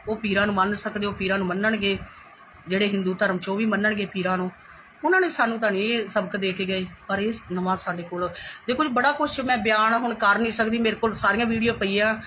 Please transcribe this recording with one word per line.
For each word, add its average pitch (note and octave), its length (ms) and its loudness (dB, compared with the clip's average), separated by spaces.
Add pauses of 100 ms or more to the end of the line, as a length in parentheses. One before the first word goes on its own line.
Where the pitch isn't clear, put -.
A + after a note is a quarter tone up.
ਉਹ G#3+ 80 -2
ਪੀਰਾਂ G3+ 300 2
ਨੂੰ G#3 80 0
ਮੰਨ G3 200 2
ਸਕਦੇ, G3+ 320 -4
ਉਹ G3+ 60 -2
ਪੀਰਾਂ G3 260 -2
ਨੂੰ F#3+ 80 0
ਮੰਨਣਗੇ, G3 520 0 (720)
ਜਿਹੜੇ G3 200 2
ਹਿੰਦੂ F#3+ 260 0
ਧਰਮ F#3+ 240 0
'ਚ F3+ 100 -8
ਉਹ G3 80 -2
ਵੀ A3 100 0
ਮੰਨਣਗੇ G3+ 400 0
ਪੀਰਾਂ F#3 320 -2
ਨੂੰ।" F#3 140 -4 (520)
ਉਹਨਾਂ F4+ 160 6
ਨੇ F4 80 2
ਸਾਨੂੰ A3+ 320 0
ਤਾਂ A3 100 2
ਨਹੀਂ G3 120 0
ਇਹ A3 260 0
ਸਬਕ G3 280 -2
ਦੇ F#3+ 160 0
ਕੇ F#3+ 120 -2
ਗਏ, F#3 220 -2 (220)
ਪਰ G3 100 -2
ਇਹ G#3+ 140 0 (200)
ਨਵਾਂ F#3 240 0
ਸਾਡੇ F3 260 -6
ਕੋਲ, F3 280 -4 (360)
ਦੇਖੋ B3+ 180 2
ਜੀ, D4+ 60 -2
ਬੜਾ B3 220 4
ਕੁਛ D4 280 -2
ਮੈਂ B3+ 160 0
ਬਿਆਨ A3 380 2
ਹੁਣ A#3+ 200 0
ਕਰ G#3 240 4
ਨਹੀਂ A3+ 140 0
ਸਕਦੀ। A3 260 0
ਮੇਰੇ A3 180 2
ਕੋਲ A3 180 0
ਸਾਰੀਆਂ G#3+ 320 2
ਵੀਡੀਓ A3+ 260 2
ਪਈਆਂ, G#3 420 2 (120)